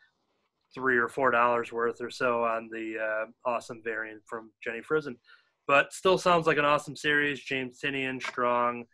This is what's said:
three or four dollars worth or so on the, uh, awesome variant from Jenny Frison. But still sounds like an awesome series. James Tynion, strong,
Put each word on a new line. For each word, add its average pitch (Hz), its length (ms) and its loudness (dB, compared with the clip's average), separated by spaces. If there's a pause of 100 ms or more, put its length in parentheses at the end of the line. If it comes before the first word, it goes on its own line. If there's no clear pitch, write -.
(720)
three 127 260 2
or 117 100 2
four 131 220 2
dollars 120 420 2
worth 117 280 -2
or 120 100 -8
so 120 340 0
on 113 260 -2
the, 113 280 -8
uh, 110 280 -4 (240)
awesome 113 320 -6
variant 110 440 -8
from 110 260 -12 (100)
Jenny 113 200 -8
Frison. 147 340 -4 (500)
But 139 260 4
still 185 240 2
sounds 170 300 4
like 156 100 4
an 147 80 2
awesome 147 320 2
series. 147 460 0
James 131 360 -6
Tynion, 135 440 -4
strong, 120 720 0